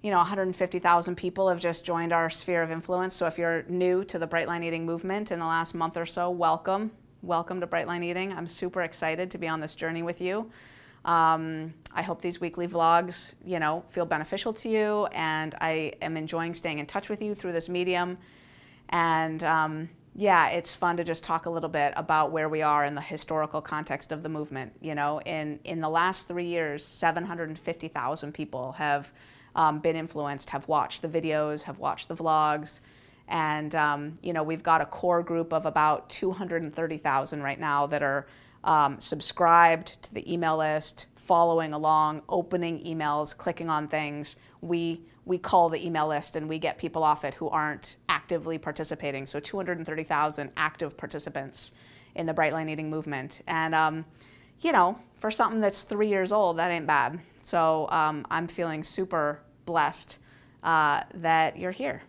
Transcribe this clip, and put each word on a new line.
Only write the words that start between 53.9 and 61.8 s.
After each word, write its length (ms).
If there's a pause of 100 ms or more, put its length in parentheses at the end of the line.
you 120
know, 280 (180)
for 140
something 280
that's 240
three 260
years 220
old, 260
that 120
ain't 180
bad. 320 (220)
So, 480
um, 400
I'm 180
feeling 360
super 580 (240)
blessed, 540 (420)
uh, 400 (140)
that 420
you're 140
here 380